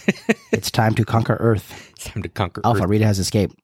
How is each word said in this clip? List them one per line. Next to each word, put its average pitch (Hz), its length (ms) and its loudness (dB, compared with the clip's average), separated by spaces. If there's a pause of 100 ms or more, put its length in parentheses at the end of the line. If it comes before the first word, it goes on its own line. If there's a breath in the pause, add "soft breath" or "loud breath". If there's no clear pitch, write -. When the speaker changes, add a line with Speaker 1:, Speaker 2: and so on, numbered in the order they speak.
(160)
Speaker 1:
<laughs> - 360 -4
Speaker 2:
it's - 180 -2
time 110 260 2
to 110 100 2
conquer 113 340 0
Earth. - 560 -2
Speaker 1:
It's - 80 -20
time - 180 -10
to 85 80 -10
conquer - 360 -6
Speaker 2:
Alpha, 104 180 2
Speaker 1:
Earth. 87 60 0
Speaker 2:
Rita 107 160 2
has 104 120 2
escaped. 95 460 -2